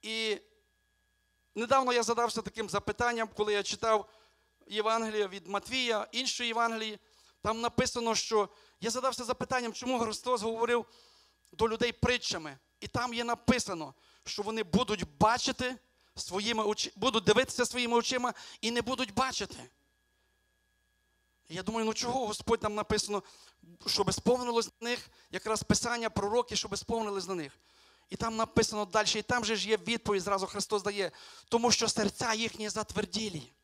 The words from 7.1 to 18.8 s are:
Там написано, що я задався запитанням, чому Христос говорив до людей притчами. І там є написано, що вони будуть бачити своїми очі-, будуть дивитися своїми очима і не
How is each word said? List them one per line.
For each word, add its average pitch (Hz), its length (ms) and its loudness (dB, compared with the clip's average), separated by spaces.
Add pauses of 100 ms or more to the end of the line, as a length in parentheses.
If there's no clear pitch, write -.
Там 226 200 -2
написано, 233 540 0
що 208 340 2 (320)
я 214 80 -2
задався 247 340 -2
запитанням, 240 500 -2
чому 254 260 -2
Христос 226 420 0
говорив 226 440 0 (680)
до 214 180 2
людей 226 220 0
притчами. 185 680 -2 (220)
І 208 80 -10
там 240 260 -4
є 233 100 -2
написано, 220 680 0 (320)
що - 180 -6
вони 220 200 -4
будуть 190 560 -2
бачити 247 560 2 (400)
своїми 214 480 -2
очі-, - 320 0
будуть 214 280 2
дивитися 226 420 4
своїми 240 320 2
очима 247 360 2 (280)
і 226 100 -2
не 240 100 0